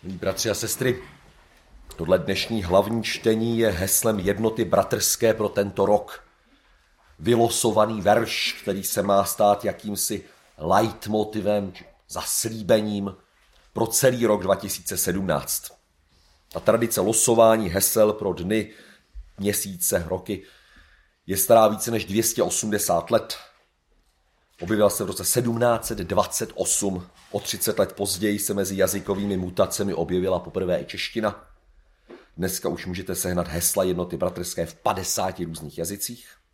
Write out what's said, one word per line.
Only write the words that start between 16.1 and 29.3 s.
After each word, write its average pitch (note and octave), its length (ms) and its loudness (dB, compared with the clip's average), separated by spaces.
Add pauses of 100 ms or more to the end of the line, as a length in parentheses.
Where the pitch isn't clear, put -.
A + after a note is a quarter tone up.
Ta E2+ 60 -6
tradice A2+ 420 2
losování A2+ 680 4
hesel G#2 440 2
pro G2 200 -2
dny, G2+ 400 -2 (640)
měsíce, G2 720 -2
roky - 360 -6 (840)
je F#2+ 100 -2
stará A2+ 300 8
více G#2+ 240 -2
než G#2+ 140 -2
dvě G2+ 180 0
stě - 200 0
osmdesát G2+ 680 0
let. - 260 0 (1200)
Objevila G#2 280 4
se - 140 -2
v F#2 40 -4
roce F2+ 180 -8
sedmnáct A#2 600 0
set A2 100 -6
dvacet G2+ 580 -2
osm. F#2 520 -2 (240)
O G2+ 80 -2
třicet - 400 -4
let G2 140 0
později G2+ 460 -2
se G#2 140 -4
mezi G2 240 -2
jazykovými G2 600 0